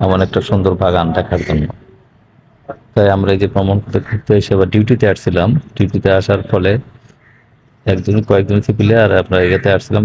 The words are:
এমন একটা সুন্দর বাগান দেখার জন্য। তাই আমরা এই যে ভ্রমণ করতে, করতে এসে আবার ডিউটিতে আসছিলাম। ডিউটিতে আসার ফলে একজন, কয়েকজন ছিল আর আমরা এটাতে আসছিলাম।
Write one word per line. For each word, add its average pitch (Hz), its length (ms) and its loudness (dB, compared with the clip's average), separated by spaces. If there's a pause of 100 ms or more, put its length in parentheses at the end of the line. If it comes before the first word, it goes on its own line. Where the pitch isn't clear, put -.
এমন 95 220 0
একটা 95 260 -2
সুন্দর 95 320 0
বাগান 90 320 0
দেখার 87 360 -2
জন্য। 76 160 -2 (1300)
তাই 104 200 2
আমরা 98 220 0
এই 95 100 0
যে 98 60 0
ভ্রমণ 98 320 0
করতে, - 200 -6
করতে - 360 -4
এসে 101 180 -2
আবার 95 160 2
ডিউটিতে 110 380 2
আসছিলাম। 87 400 0 (260)
ডিউটিতে 98 440 0
আসার 98 300 0
ফলে 95 240 0 (1120)
একজন, 98 300 0 (120)
কয়েকজন 101 340 2
ছিল 104 280 0 (140)
আর 98 140 2
আমরা 92 240 -2
এটাতে 92 340 0
আসছিলাম। 104 280 -2